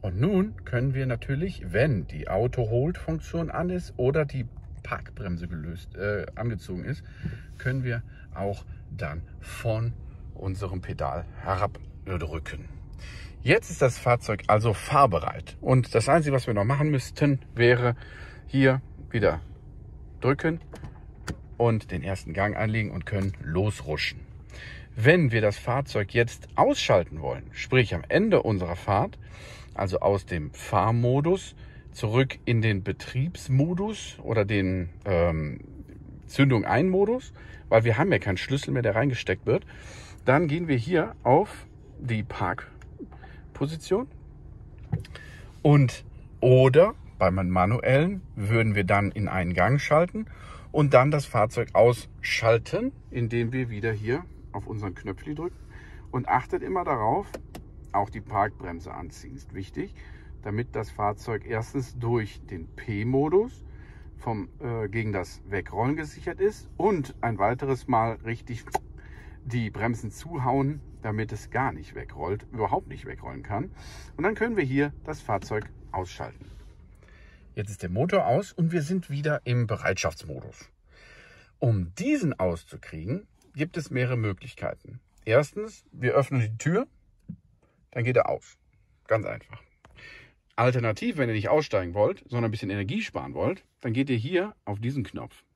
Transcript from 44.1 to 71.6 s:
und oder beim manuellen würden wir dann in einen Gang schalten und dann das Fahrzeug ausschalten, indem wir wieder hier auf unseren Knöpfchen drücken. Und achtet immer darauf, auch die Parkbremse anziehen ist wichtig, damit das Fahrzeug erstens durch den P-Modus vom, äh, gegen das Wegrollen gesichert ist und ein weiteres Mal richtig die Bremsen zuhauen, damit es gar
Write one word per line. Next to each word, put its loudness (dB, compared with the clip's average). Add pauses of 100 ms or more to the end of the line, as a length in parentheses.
und 6 (380)
oder 10 (240)
beim 4
manuellen 4 (160)
würden 2
wir 2
dann 4
in -4
einen 0
Gang 4
schalten 2 (440)
und 4
dann 10
das 2
Fahrzeug 2
ausschalten, 4 (180)
indem 0
wir -2
wieder -2
hier -2 (260)
auf -8
unseren -6
Knöpfchen -8
drücken. -6 (540)
Und -4
achtet 0
immer -2
darauf, 0 (640)
auch -2
die -8
Parkbremse -2
anziehen -12
ist -14
wichtig, -8 (480)
damit -4
das -4
Fahrzeug -2
erstens -4
durch -2
den -10 (100)
P-Modus 2 (540)
vom, -4 (100)
äh, -4
gegen -2
das -6
Wegrollen -2
gesichert -8
ist 0
und 0
ein 0
weiteres 0
Mal 2
richtig -8 (840)
die -2
Bremsen -4
zuhauen, -2 (180)
damit -4
es -10
gar -2